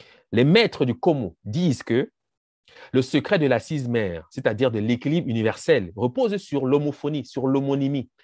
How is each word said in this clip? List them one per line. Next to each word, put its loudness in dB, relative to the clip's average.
Les 4
maîtres 4
du 0
Komo -2
disent -2
que -2
le 2
secret 0
de 2
l'assise -2
mère, -2
c'est-à-dire 0
de -2
l'équilibre 0
universel, 0
repose -2
sur -4
l'homophonie, -2
sur -6
l'homonymie. 0